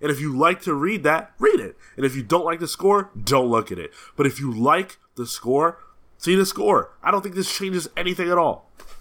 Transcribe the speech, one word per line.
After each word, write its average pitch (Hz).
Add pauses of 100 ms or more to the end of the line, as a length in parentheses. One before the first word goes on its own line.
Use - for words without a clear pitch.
And 147
if 139
you 147
like 170
to 175
read 165
that, 156
read 311
it. 101 (220)
And 135
if 131
you 135
don't 160
like 165
the 170
score, 196 (120)
don't 127
look 113
at 87
it. 78 (240)
But 139
if 131
you 135
like 147 (160)
the 120
score, 143 (380)
see 175
the 190
score. 196
I 139
don't 196
think 196
this 185
changes 185 (100)
anything 180
at 180
all. 151 (300)